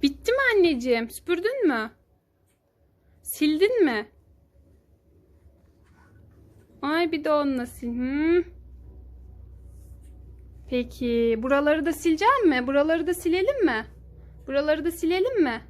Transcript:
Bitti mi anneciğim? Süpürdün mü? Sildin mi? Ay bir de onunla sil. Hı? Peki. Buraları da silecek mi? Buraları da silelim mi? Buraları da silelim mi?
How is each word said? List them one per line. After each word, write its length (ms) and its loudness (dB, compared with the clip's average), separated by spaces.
Bitti 300 0
mi 60 2
anneciğim? 560 2
Süpürdün 560 -2
mü? 240 0
Sildin 640 2
mi? 240 -2
Ay 300 -2
bir 120 -6
de 80 0
onunla 340 0
sil. 220 -8
Hı? 460 0
Peki. 720 0
Buraları 440 2
da 60 0
silecek 520 2
mi? 220 2
Buraları 400 0
da 80 0
silelim 500 0
mi? 220 0
Buraları 380 0
da 60 0
silelim 520 0
mi? 280 -2